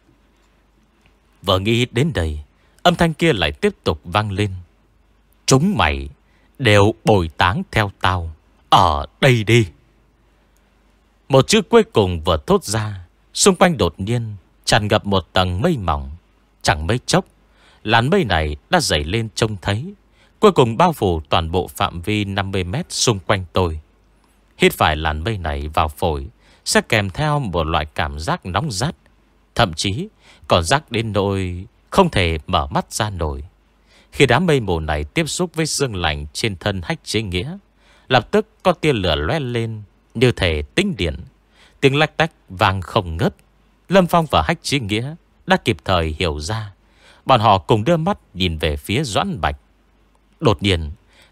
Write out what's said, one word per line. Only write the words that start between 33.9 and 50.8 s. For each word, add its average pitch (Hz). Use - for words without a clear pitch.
Khi 147
đám 127
mây 147
mù 92
này 78
tiếp 156
xúc -
với 156
xương 131
lạnh 78
trên 104
thân 95
Hách 165
Chế 107
Nghĩa, 107
lập 127
tức 214
có 185
tia 151
lửa 87
lóe 85
lên 117
như 120
thể 80
tĩnh 190
điện. 73
Tiếng 135
lách 151
tách 160
vang 95
không 85
ngớt. -
Lâm 180
Phong 165
và 82
Hách 85
Chế 143
Nghĩa 117
đã 185
kịp 104
thời 82
hiểu 76
ra. 101
Bọn 131
họ 104
cùng 107
đưa 165
mắt 175
nhìn 87
về 76
phía 113
Doãn 143
Bạch. 73
Đột 117
nhiên, 82